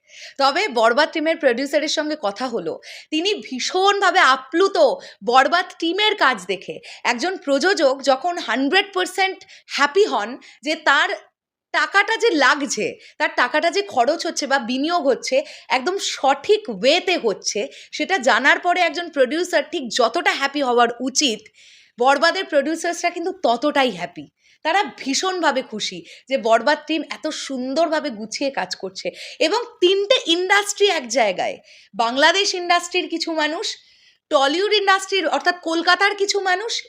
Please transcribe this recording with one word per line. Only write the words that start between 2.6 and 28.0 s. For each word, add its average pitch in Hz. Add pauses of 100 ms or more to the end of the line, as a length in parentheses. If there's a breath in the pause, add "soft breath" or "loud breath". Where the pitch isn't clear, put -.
তিনি 349
ভীষণভাবে 370
আপ্লুত 330 (460 loud breath)
বরবাদ 269 (140)
টিমের 392
কাজ 254
দেখে। 180 (260 loud breath)
একজন 247
প্রযোজক 285
যখন 311
হান্ড্রেড 285
পার্সেন্ট 381 (220 loud breath)
হ্যাপি 381
হন 226 (240 loud breath)
যে -
তার 320 (640)
টাকাটা 392
যে 453
লাগছে, 269 (240 loud breath)
তার 311
টাকাটা 302
যে 370
খরচ 320
হচ্ছে 311
বা 269
বিনিয়োগ 269
হচ্ছে, 262 (240 loud breath)
একদম 302
সঠিক 285
ওয়েতে 311
হচ্ছে, 214 (260 loud breath)
সেটা 320
জানার 254
পরে 359
একজন 339
প্রোডিউসার 294
ঠিক 269
যতটা 254
হ্যাপি 277
হওয়ার 240 (120)
উচিত, 262 (600 soft breath)
বরবাদের 302
প্রোডিউসার্সরা 330
কিন্তু 349
ততটাই 269
হ্যাপি। 170 (340 soft breath)
তারা 370 (140)
ভীষণভাবে 294
খুশি 190 (240 loud breath)
যে 269
বরবাদ 233
টিম 311
এত -
সুন্দরভাবে 277